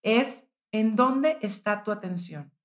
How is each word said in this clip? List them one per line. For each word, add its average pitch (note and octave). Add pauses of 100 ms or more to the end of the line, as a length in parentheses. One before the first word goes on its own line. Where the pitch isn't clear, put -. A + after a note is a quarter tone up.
Es A#3 (240)
en A3
dónde C4+
está G#3
tu G#3+
atención. F3 (120)